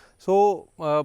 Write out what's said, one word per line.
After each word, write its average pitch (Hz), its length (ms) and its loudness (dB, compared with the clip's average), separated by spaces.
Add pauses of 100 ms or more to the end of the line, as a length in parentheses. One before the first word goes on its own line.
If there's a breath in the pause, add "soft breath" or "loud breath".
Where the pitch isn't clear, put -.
(180 soft breath)
ਸੋ, 196 480 0 (120)
ਅ, 151 260 -2